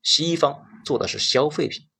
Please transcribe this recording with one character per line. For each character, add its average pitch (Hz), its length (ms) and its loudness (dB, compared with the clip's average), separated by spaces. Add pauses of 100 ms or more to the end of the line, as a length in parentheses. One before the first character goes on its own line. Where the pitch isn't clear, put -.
西 165 340 0
方 143 300 0 (180)
做 127 140 0
的 - 100 -2
是 - 100 -8
消 135 300 2
费 139 200 -2
品。 - 200 -12 (120)